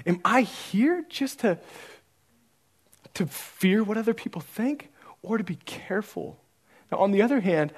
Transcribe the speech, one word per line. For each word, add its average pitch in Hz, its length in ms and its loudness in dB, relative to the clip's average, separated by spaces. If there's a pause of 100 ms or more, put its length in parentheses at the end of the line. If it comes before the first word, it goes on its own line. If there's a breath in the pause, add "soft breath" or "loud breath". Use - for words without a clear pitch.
Am 175 200 2
I 247 160 6
here 302 680 0
just - 300 -6
to, 214 180 2 (1600 loud breath)
to 185 140 -2
fear - 560 0
what 208 140 -2
other 226 160 0
people - 280 -10
think 269 500 -6 (300 soft breath)
or 208 160 -2
to 226 60 -2
be 175 120 -6 (100)
careful? - 720 -8 (520 soft breath)
Now, - 60 -2
on 202 140 4
the 196 100 6
other 247 180 4
hand, 165 380 2